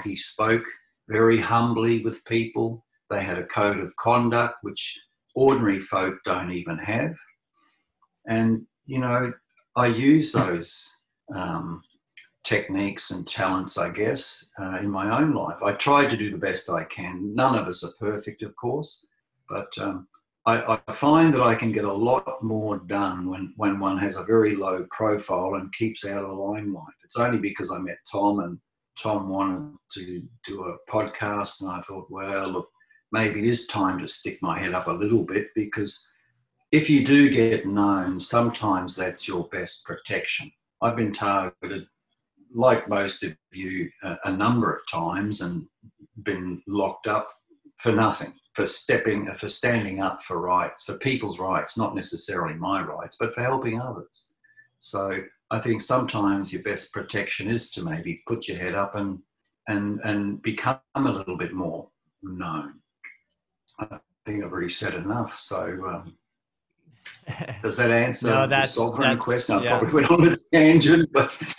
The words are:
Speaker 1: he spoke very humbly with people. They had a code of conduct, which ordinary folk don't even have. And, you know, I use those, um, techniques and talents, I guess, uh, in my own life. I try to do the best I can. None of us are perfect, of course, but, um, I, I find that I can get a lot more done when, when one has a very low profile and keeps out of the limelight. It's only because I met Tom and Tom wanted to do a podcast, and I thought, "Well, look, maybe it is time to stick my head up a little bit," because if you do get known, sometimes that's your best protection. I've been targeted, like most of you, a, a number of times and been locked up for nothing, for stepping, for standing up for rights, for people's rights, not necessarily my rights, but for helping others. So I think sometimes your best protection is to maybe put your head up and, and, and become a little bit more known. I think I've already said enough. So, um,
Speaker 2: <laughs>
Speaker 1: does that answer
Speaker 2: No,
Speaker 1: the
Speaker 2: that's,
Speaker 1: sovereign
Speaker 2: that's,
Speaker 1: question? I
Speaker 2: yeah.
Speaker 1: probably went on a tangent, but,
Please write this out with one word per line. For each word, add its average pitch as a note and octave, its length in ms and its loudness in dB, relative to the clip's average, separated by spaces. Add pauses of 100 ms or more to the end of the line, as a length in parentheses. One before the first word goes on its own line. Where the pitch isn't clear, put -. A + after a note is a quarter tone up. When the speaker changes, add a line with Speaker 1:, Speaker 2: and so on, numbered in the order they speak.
Speaker 1:
he G2+ 100 -6
spoke A2+ 500 0 (440)
very A2+ 300 6
humbly A#2 640 2
with A2+ 220 -6
people. A2+ 600 -2 (260)
They G2+ 120 -2
had F#2 160 -4
a F2+ 80 -6
code G2+ 340 0
of F2 160 -8
conduct, A#2+ 640 2
which - 380 -8 (340)
ordinary B2 460 4
folk F#2 340 -2 (100)
don't F2+ 280 -4
even E2+ 260 -6
have. C#3+ 360 -2 (1160)
And, A2+ 340 2 (240)
you C3+ 120 -6
know, B2 340 0 (440)
I B2 100 4
use C#3 460 4
those, F2 560 0 (460)
um, E2+ 480 -6 (640)
techniques G2 640 -2
and F#2 160 -8
talents, F#2 500 -4
I F2 140 -2
guess, - 600 -4 (100)
uh, F#2 180 -6
in G2+ 120 -4
my G2+ 280 -2
own D3+ 160 4
life. - 300 -6
I G2+ 80 2
try C#3+ 340 4
to A#2 100 0
do G#2 140 -2
the F2+ 80 -6
best F#2+ 320 -4
I E2 140 -2
can. F#2 500 -8
None B2+ 220 4
of G2+ 100 -2
us - 180 -8
are - 140 -10
perfect, G#2 440 -6
of G#2 140 -12
course, - 500 -6 (420)
but, G2+ 300 -10
um, F#2+ 280 -8 (400)
I, A2+ 400 2
I G#2+ 60 -10
find D#3+ 420 8
that B2+ 80 4
I A2+ 120 6
can A2+ 180 0
get G#2 120 0
a G2+ 80 0
lot A#2 500 0
more G#2+ 360 -2
done F#2 500 -4
when, F#2 280 -8
when G2+ 240 0
one F#2+ 180 0
has G2 180 -2
a F#2 60 -8
very G#2+ 320 4
low F#2 360 -4
profile G2+ 640 -2
and G2 180 -8
keeps A2 320 -4
out G2+ 160 -4
of G2 60 -8
the F#2+ 60 -10
limelight. G2+ 600 -6 (100)
It's - 140 -10
only A#2+ 200 2
because G2 320 -6
I F2+ 80 -6
met F2+ 200 -8 (120)
Tom G2+ 300 2
and F2+ 180 -6 (400)
Tom G2+ 300 -2
wanted G2 460 -2 (180)
to F2+ 300 -10 (220)
do G2 200 -10
a F2 260 -12
podcast, G#2 720 -4
and F#2+ 80 -6
I F2+ 120 -8
thought, F#2+ 280 -14
"Well, G2 380 -6
look, F#2 200 -6 (440)
maybe G#2+ 280 0
it G#2+ 60 2
is A#2 200 2
time F#2+ 340 0
to D#2+ 80 -8
stick - 340 -8
my E2+ 160 -2
head F#2 160 -2
up F#2 140 -4
a - 40 0
little G#2 320 2
bit," G2+ 300 -2
because G#2 560 -4 (640)
if D#3 180 6
you C#3+ 140 8
do C#3 260 8
get A2+ 360 4
known, G2 540 2
sometimes A2 760 0
that's F#2 320 -6
your F2+ 200 -4
best - 360 -8
protection. - 640 -6 (320)
I've A2+ 140 2
been A2 160 0
targeted, G2 760 -4 (640)
like B2 360 4
most G2+ 340 -2
of E2+ 140 -6 (160)
you, F#2 360 -6 (140)
a, F2 220 -8
a F#2+ 80 -2
number G#2 420 2
of - 60 -10 (100)
times F#2 500 -4
and F2 260 -6 (560)
been F2+ 440 -6
locked G2 400 -2
up G#2+ 240 -2 (480)
for A#2 140 2
nothing, G#2 420 0 (200)
for G2+ 120 -2
stepping, G#2 680 0
for G#2 140 -8
standing G2+ 520 0
up F#2+ 220 -4
for F2 180 -6
rights, F2+ 440 -2
for - 140 -8
people's A2 400 -2
rights, F#2 400 -2
not A2+ 160 0
necessarily F2 600 -4
my F#2 280 -2
rights, E2 360 -10
but A2+ 160 -2
for B2 80 -6
helping B2 380 0
others. - 520 -12 (480)
So G2 420 -4 (280)
I A2 100 -2
think A2 200 0
sometimes G2+ 720 0
your F2+ 100 -8
best G2+ 300 -6
protection G2+ 560 -6
is A#2 240 -2
to - 100 -8
maybe E2 440 -6
put - 220 -6
your - 100 -6
head F2+ 160 -6
up G2 220 -2
and, G2 220 -4 (480)
and, G#2 380 -2
and G#2 380 -4
become C3 360 -2 (160)
a C3+ 60 -2
little G2+ 360 -2
bit F2 180 -6
more E2 340 -6 (340)
known. E2+ 520 -8 (1080)
I - 180 -12 (280)
think G#2 180 -4
I've E2+ 80 -10
already F2 160 -4
said F#2 260 -4
enough. G#2 460 -4
So, F#2 240 -6 (240)
um, F2 280 -10 (1120)
Speaker 2:
<laughs> - 340 -10
Speaker 1:
does A2 160 -2
that A#2+ 120 6
answer A#2 380 2
Speaker 2:
No, B2 140 6
Speaker 1:
the C3+ 60 4
Speaker 2:
that's, C3+ 240 4
Speaker 1:
sovereign A#2 380 2
Speaker 2:
that's, B2+ 140 0
Speaker 1:
question? A#2+ 340 0
I - 40 -2
Speaker 2:
yeah. A#2+ 160 4
Speaker 1:
probably A2+ 160 2
went D3 160 6
on E3+ 180 10
a D#3 80 4 (160)
tangent, D#3+ 600 10
but, C#3 200 4 (260)